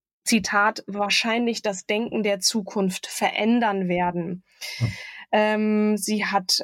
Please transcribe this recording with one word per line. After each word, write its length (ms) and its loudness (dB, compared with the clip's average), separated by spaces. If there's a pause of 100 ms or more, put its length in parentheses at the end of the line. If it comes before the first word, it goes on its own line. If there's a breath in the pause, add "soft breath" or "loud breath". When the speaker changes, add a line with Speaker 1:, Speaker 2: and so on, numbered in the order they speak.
(260)
Speaker 1:
Zitat, 640 2
„wahrscheinlich 760 0
das 220 -4
Denken 380 -2
der 160 0
Zukunft 680 -2
verändern 840 2
werden“. 560 -2 (320 loud breath)
Speaker 2:
Hm. 140 0 (420 loud breath)
Speaker 1:
Ähm, 640 2
sie 260 -2
hat, 400 0